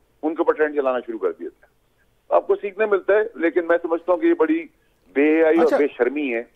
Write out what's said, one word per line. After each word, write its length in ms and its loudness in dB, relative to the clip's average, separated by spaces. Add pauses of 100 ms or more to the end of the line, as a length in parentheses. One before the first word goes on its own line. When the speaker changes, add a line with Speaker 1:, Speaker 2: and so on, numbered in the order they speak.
(240)
Speaker 1:
उनके 180 -4
ऊपर 120 2
ट्रेंड 220 -2
चलाना 240 -2
शुरू 180 -8
कर 100 -4
दिया 220 -6
था। 180 -20 (680)
आपको 200 2
सीखने 300 -4
मिलता 280 0
है, 240 2
लेकिन 280 -2
मैं 120 2
समझता 340 -4
हूँ 100 0
कि 60 2
ये 60 4
बड़ी 360 0 (460)
बेहयाई 420 4
और 60 4
Speaker 2:
अच्छा। 140 2
Speaker 1:
बेशर्मी 500 -2
है। 280 -6